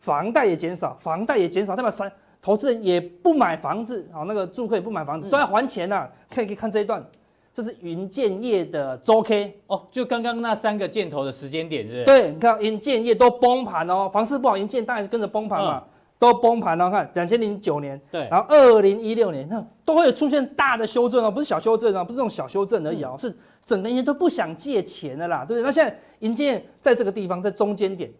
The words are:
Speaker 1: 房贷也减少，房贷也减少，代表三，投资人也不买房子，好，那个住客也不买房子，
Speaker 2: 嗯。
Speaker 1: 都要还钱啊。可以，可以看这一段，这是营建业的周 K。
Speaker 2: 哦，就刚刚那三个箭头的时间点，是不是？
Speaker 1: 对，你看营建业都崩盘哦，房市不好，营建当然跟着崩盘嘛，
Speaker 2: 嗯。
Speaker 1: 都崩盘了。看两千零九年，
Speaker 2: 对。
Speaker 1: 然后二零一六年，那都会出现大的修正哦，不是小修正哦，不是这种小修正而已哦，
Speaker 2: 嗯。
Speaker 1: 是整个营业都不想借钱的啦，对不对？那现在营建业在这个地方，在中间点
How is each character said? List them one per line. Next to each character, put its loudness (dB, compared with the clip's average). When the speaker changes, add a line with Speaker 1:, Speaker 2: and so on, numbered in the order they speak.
Speaker 1:
房 -2
贷 4
也 2
减 -6
少， -8
房 -6
贷 0
也 2
减 -2
少， -4
代 -6
表 0
三， -8
投 2
资 0
人 -6
也 2
不 0
买 2
房 -6
子， -10
好， -10
那 -6
个 -2
住 -8
客 0
也 0
不 -8
买 -6
房 -6
子， -12
Speaker 2:
嗯。 -
Speaker 1:
都 2
要 2
还 0
钱 -6
啊。 -2
可 -4
以， -2
可 -10
以 -8
看 -6
这 0
一 0
段， -4
这 -8
是 -8
营 -8
建 -2
业 0
的 -6
周 4
K。 -2
Speaker 2:
哦， -4
就 -4
刚 -4
刚 -4
那 -2
三 -2
个 -4
箭 -4
头 -4
的 -4
时 -14
间 -6
点， -6
是 -12
不 -8
是？ 0
Speaker 1:
对， 8
你 -10
看 4
营 0
建 0
业 2
都 8
崩 2
盘 -4
哦， 0
房 2
市 -4
不 2
好， 2
营 -4
建 -2
当 -4
然 -6
跟 -4
着 -2
崩 -6
盘 -2
嘛， -2
Speaker 2:
嗯。 -14
Speaker 1:
都 8
崩 4
盘 0
了。 2
看 0
两 0
千 2
零 -4
九 -2
年， -10
Speaker 2:
对。 -6
Speaker 1:
然 2
后 2
二 8
零 4
一 -4
六 2
年， -8
那 -6
都 2
会 6
出 0
现 2
大 2
的 -4
修 0
正 2
哦， 0
不 -6
是 -4
小 -2
修 2
正 2
哦， -2
不 -10
是 -8
这 -2
种 -2
小 -8
修 -2
正 -2
而 -4
已 -6
哦， -10
Speaker 2:
嗯。 -16
Speaker 1:
是 -8
整 -2
个 -6
营 -2
业 0
都 0
不 0
想 -2
借 -4
钱 -12
的 -6
啦， -4
对 -4
不 -2
对？ -2
那 0
现 4
在 -8
营 -2
建 0
业 -8
在 4
这 2
个 -2
地 -6
方， -4
在 -2
中 0
间 -2
点 -10